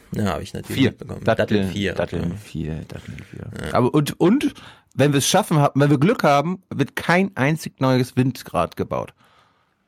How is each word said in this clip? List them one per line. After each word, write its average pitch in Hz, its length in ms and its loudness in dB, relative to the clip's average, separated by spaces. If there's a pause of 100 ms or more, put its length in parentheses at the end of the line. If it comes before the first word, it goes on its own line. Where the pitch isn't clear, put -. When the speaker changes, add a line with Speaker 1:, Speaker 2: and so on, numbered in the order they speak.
(120)
Speaker 1:
Ja, 113 120 -2 (100)
hab 76 80 -6
ich - 120 -12
natürlich - 260 -6
Speaker 2:
Vier. 131 120 4
Speaker 1:
mitbekommen. - 320 -12
Speaker 2:
Datteln, 110 240 0
Speaker 1:
Datteln 98 240 0
vier. 95 220 -2
Speaker 2:
Datteln 85 360 -4
Speaker 1:
Ja. 92 60 -6
Speaker 2:
vier, 78 380 -8 (140)
Datteln - 300 -14 (120)
vier. - 200 -14 (160)
Speaker 1:
Ja. - 80 -4
Speaker 2:
Aber 123 180 2
und, 147 260 0
und, 254 360 2 (400)
wenn 143 180 2
wir 139 60 2
es 123 100 0
schaffen, 185 300 2
ha-, 143 160 4
wenn 143 160 4
wir 147 80 4
Glück 185 240 2
haben, 147 480 2
wird - 260 -4
kein 185 400 0
einzig 147 440 -2
neues 131 360 0
Windrad 123 600 -2
gebaut. - 360 -6 (760)